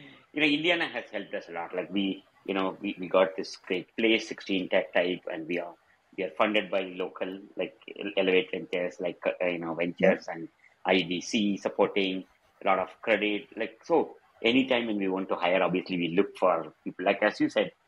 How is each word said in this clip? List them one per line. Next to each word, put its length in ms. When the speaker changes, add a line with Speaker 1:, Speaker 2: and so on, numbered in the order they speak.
Speaker 1:
You 60
know, 60
Indiana 400
has 240
helped 240
us 160
a 20
lot. 220
Like, 180
we, 320
you 80
know, 260
we, 180
we 80
got 300
this 200
great 420
place, 300
sixteen 420
Tech 240
Type, 260
and 160
we 120
are, 160
we 80
are 60
funded 400
by 140
local, 420
like, 200
Ele-, 160
Elevate 340
Ventures, 480
like, 280
uh, 180
you 140
know, 160
Ventures 520
Speaker 2:
Yeah. 80
Speaker 1:
and 140
I 160
D 180
C 380
supporting 680
a 40
lot 120
of 100
credit. 460
Like, 260
so 320
anytime 440
when 100
we 100
want 220
to 60
hire, 280
obviously 360
we 180
look 220
for 340
people. 220
Like, 180
as 160
you 120
said, 200